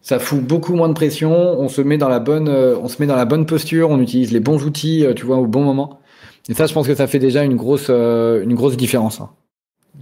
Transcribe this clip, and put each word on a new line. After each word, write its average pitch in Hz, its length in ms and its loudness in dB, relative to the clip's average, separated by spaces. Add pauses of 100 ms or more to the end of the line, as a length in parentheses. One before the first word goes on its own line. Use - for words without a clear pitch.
Ça 127 140 -2
fout 139 240 -2
beaucoup 160 320 -2
moins 165 160 2
de - 20 0
pression, 151 400 0
on 170 380 0
se - 100 -4
met 143 160 2
dans 143 140 0
la 123 100 2
bonne, 151 280 0
euh, 131 300 2
on 123 100 -8
se - 120 -12
met 147 60 0
dans 139 100 2
la 123 80 2
bonne 151 220 0
posture, 160 420 0
on 147 120 2
utilise 123 320 0
les 117 60 2
bons 135 240 0
outils, 156 400 -2
euh, 127 120 2
tu 107 100 -8
vois, 131 140 0
au 127 80 2
bon 127 180 0
moment. 139 340 -2 (520)
Et - 20 -4
ça, 156 140 0
je 156 80 -4
pense 151 120 0
que 143 80 2
ça 135 120 0
fait 143 120 -2
déjà 131 240 2
une 135 140 0
grosse, 135 320 -2
euh, 117 560 2
une 120 100 0
grosse 123 220 0
différence, 117 460 -2
hein. 104 80 -16 (720)